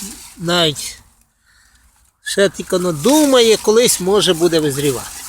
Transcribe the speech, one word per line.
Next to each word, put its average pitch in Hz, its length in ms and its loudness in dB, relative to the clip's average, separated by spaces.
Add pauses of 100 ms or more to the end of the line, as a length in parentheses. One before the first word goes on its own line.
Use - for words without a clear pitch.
(360)
навіть 170 600 -4 (1200)
ще 196 260 0
тільки, 185 300 -4
ну, 180 140 -2
думає, 240 640 4
колись 220 440 2
може 185 340 0
буде 165 260 0
визрівати. 139 500 -4 (180)